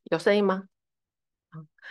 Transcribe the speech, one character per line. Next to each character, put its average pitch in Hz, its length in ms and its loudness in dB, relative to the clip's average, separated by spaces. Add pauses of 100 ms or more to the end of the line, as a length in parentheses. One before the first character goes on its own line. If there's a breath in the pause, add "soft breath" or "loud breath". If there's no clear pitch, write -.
有 165 120 -2
声 202 180 2
音 208 80 2
吗？ 190 200 0 (920)
嗯， 160 120 -18 (240 loud breath)